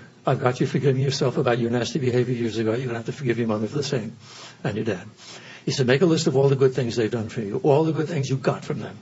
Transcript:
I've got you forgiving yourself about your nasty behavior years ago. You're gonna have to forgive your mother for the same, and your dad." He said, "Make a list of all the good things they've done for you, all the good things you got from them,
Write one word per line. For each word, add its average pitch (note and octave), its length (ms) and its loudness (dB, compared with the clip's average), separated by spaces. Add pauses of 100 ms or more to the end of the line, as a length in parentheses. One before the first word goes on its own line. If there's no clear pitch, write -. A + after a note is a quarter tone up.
(240)
I've C#3 160 2
got B2 200 0
you D3 80 2
forgiving C3 340 2
yourself C3+ 360 0
about B2+ 200 2
your A2+ 140 0
nasty A#2+ 260 -2
behavior B2 340 0
years A2+ 260 -2
ago. A2 160 2
You're C3 120 -4
gonna A2+ 120 -4
have A#2 80 -8
to D3 60 -6
forgive B2 240 -2
your A#2 120 -2
mother G#2+ 180 0
for D3 120 -4
the D3 40 -2
same, A2+ 340 -4 (460)
and G#2+ 140 -4
your A2 80 -2
dad." G2+ 180 -4 (600)
He - 80 -2
said, B2+ 160 2
"Make C#3 140 6
a F#3 40 6
list D#3+ 220 4
of C3 80 2
all C#3 120 6
the C3+ 60 6
good C3 200 4
things A#2 200 -2
they've A2 160 0
done G#2+ 200 -4
for - 100 -8
you, G#2 240 -4
all D3+ 180 6
the D#3+ 100 0
good D3+ 160 -2
things C#3 220 -2
you C3 60 0
got - 280 -2
from D3 140 -6
them, G#2+ 240 -10